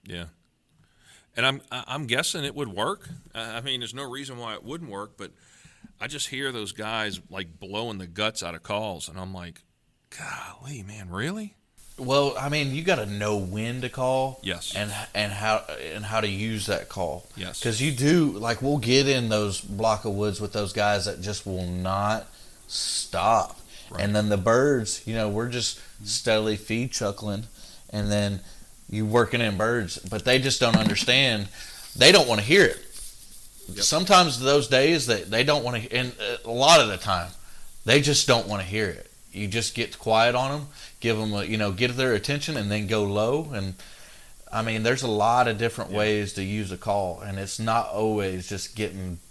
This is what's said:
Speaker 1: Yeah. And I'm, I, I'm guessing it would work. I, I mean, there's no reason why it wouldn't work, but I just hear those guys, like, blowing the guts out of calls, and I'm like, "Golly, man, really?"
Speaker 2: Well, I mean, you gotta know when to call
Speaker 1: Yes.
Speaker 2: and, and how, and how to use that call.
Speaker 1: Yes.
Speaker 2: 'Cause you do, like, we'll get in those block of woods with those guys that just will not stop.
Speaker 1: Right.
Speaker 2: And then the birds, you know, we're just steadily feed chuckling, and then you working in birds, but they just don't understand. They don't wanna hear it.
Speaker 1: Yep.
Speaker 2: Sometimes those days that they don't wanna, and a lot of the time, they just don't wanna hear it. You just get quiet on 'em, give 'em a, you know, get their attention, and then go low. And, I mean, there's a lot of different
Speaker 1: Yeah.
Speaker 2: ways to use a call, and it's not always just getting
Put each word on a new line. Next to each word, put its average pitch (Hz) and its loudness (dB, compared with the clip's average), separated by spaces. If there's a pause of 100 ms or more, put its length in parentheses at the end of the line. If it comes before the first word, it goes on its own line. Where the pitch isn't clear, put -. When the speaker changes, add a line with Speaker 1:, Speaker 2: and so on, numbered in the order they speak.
Speaker 1:
Yeah. 87 -12 (1080)
And 123 0
I'm, 139 -2
I, 123 -8
I'm 139 -6
guessing 143 -2
it 143 -6
would 139 -6
work. 113 -4 (260)
I, 113 -8
I 117 -6
mean, 131 -4
there's 117 -10
no 135 -8
reason 131 -10
why 117 -10
it - -12
wouldn't 147 -10
work, 101 -10
but 101 -14 (720)
I 117 -8
just 143 -8
hear 135 -4
those 107 -6
guys, 107 -4 (100)
like, 85 -10
blowing 104 -6
the 90 -10
guts 107 -4
out 85 -8
of - -16
calls, 101 -4
and 78 -14
I'm 95 -10
like, 87 -14 (480)
"Golly, - -12
man, 98 -14
really?" 180 -6 (420)
Speaker 2:
Well, 135 2
I 139 -4
mean, 143 0
you 160 -4
gotta 160 2
know 104 0
when 110 -4
to 123 -6
call 131 -2
Speaker 1:
Yes. 90 -6
Speaker 2:
and, 104 -4 (220)
and 104 0
how, 107 0 (360)
and 104 -8
how 110 0
to 107 0
use 104 -2
that 98 -2
call. 82 -6
Speaker 1:
Yes. 90 -8
Speaker 2:
'Cause 113 -2
you 147 0
do, 143 4
like, 110 -4
we'll 143 2
get 131 4
in 127 2
those 104 0
block 104 0
of 104 -2
woods 104 0
with 104 -6
those 104 -2
guys 104 2
that - -6
just 101 -6
will 92 -4
not 98 0 (400)
stop. - 0 (300)
Speaker 1:
Right. - -4
Speaker 2:
And 104 2
then 107 4
the 104 4
birds, 117 4
you 113 -4
know, 110 0
we're 113 -2
just 120 -4 (240)
steadily 107 2
feed 117 -2
chuckling, 104 -4 (460)
and 104 -2
then 101 0 (500)
you 107 -2
working 117 4
in 107 0
birds, 110 0
but 104 -6
they 131 6
just 131 0
don't 117 4
understand. 113 4 (480)
They 135 10
don't 175 8
wanna 107 2
hear 160 8
it. - 0 (800)
Speaker 1:
Yep. 98 -4
Speaker 2:
Sometimes 175 6
those 135 4
days 135 4
that 98 0
they 117 2
don't 147 2
wanna, 117 -4
and 123 -2 (320)
a 113 -8
lot 143 8
of 113 4
the 95 -2
time, 87 -2 (540)
they 131 6
just 139 2
don't 117 4
wanna 98 -2
hear 101 -2
it. - -10 (220)
You 101 -6
just 107 -2
get - -6
quiet 113 4
on 131 0
'em, 147 -6 (340)
give 113 2
'em 107 -2
a, 101 -2
you 107 -2
know, 104 2
get 120 0
their 131 2
attention, 143 -2
and 101 -2
then 104 -2
go 107 0
low. 110 0
And, 98 -6 (800)
I 110 -2
mean, 110 -2
there's 123 2
a 127 -2
lot 113 4
of 107 0
different 117 -2
Speaker 1:
Yeah. 104 0
Speaker 2:
ways 104 2
to 101 -4
use 101 -4
a 90 -6
call, 95 -2
and 98 -8
it's 98 -8
not 113 2
always 101 0
just - -8
getting 92 -6 (100)